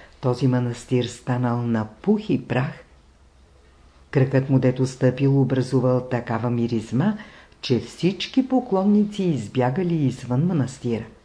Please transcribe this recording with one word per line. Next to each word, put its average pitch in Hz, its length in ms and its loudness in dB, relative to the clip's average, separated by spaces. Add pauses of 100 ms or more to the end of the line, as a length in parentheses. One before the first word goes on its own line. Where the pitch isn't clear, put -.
(200)
този 131 260 0
манастир 123 580 0
станал 120 580 -2
на 113 260 -2 (140)
пух 208 280 0
и - 180 -2
прах. - 360 -4 (1300)
Кракът 135 400 2
му, 135 80 4
дето 127 280 2
стъпил, 135 540 2
образувал 127 680 2
такава 117 420 -4
миризма, 117 680 0 (440)
че 120 200 0
всички - 680 -2
поклонници 208 760 2
избягали 135 720 0
извън 131 520 0
манастира. 123 580 -2 (200)